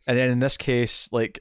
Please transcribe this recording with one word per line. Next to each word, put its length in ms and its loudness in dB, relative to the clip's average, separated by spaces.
and 100 2
then 120 4
in 100 2
this 160 0
case, 560 -2
like, 300 -2